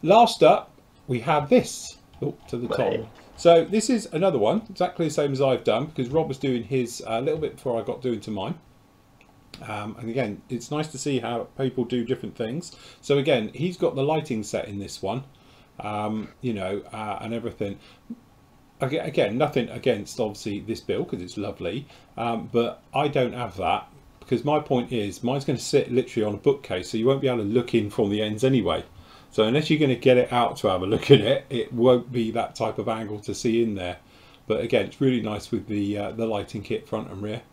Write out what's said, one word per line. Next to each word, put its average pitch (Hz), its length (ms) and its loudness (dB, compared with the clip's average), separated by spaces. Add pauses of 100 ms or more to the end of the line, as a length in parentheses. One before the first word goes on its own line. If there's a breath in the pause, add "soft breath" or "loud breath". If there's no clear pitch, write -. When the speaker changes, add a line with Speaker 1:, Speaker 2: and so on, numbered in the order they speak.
Speaker 1:
Last 214 400 6
up, 165 300 6 (340)
we 123 140 -2
have 143 280 0
this. - 500 2 (220)
Oh, - 140 -4 (140)
to 127 80 -6
the 120 100 -4
top. - 140 -2
Speaker 2:
Right. 110 280 0 (280 loud breath)
Speaker 1:
So 170 280 8
this 214 240 0
is 233 240 0
another 165 280 2
one, 196 280 4
exactly 175 380 -2
the 147 80 -4
same 147 160 0
as 135 100 -2
I've 135 220 2
done, 120 240 2
because 131 220 -6
Rob 151 180 0
was 131 120 -8
doing 123 260 -2
his, 123 420 -4
uh, 110 60 -4
a 113 100 0
little 151 180 -2
bit 147 140 -4
before 117 260 -4
I 104 40 -8
got - 180 -8
doing 120 200 -2
to 110 100 -8
mine. 104 240 -4 (1120)
Um, 104 320 -8
and 113 100 -8
again, 110 380 -4
it's 123 240 -8
nice 156 160 -2
to 143 100 -12
see 135 220 -2
how 113 240 -4 (120)
people 131 280 -2
do 120 200 -2
different 120 300 -4
things. 123 400 -6 (260 loud breath)
So 143 180 2
again, 131 360 0
he's 175 220 -4
got 170 180 0
the 135 80 -2
lighting 147 400 -2
set 104 240 -4
in 101 140 -10
this - 200 -12
one, 113 220 -4 (560 soft breath)
um, 107 520 -6 (100)
you 127 120 -2
know, 98 300 -4 (100)
uh, 107 280 -6
and 113 120 -8
everything. 110 460 -6 (1000 loud breath)
Aga-, 135 240 -4
again, 127 340 0
nothing 139 300 0
against, 107 500 -4
obviously, 104 400 -6
this 104 220 -8
build, 104 280 -4
'cause 92 140 -6
it's 90 140 -12
lovely, 101 500 -6 (300 loud breath)
um, 117 340 -4
but 117 320 0 (100)
I 147 140 2
don't 135 280 0
have 117 240 -8
that, 92 280 0 (320)
because 120 260 -2
my 151 140 2
point 135 320 0
is, 101 320 -4
mine's 135 220 -2
gonna 135 160 0
sit - 320 0
literally 120 340 0
on 107 80 -2
a 101 40 -8
bookcase, 95 520 0
so 113 80 -2
you 113 80 2
won't 135 140 4
be 135 80 2
able 123 100 0
to 107 60 -2
look 120 320 2
in 101 140 2
from 104 200 0
the 104 120 0
ends 107 200 -2
anyway. 110 400 4 (480 loud breath)
So 110 140 4
unless 147 260 2
you're 156 80 4
gonna 139 160 4
get 123 220 6
it 123 160 2
out 123 260 2
to 120 100 0
have 92 140 0
a 92 40 -2
look 110 260 4
at 135 80 10
it, 117 280 0
it 120 240 -4
won't 123 380 4
be 113 220 -2
that 110 240 -4
type 110 240 -2
of 104 80 -4
angle 107 320 -6
to 101 160 -8
see 117 260 2
in 110 140 0
there. 87 220 -8 (500 loud breath)
But 107 140 0
again, 110 240 2
it's - 140 -10
really 127 220 4
nice 107 300 -6
with 113 160 -4
the, 104 280 -2
uh, 104 140 -6
the 113 160 -4
lighting 101 360 -4
kit - 260 -6
front 110 200 -6
and 95 140 -10
rear. 107 200 -8 (100)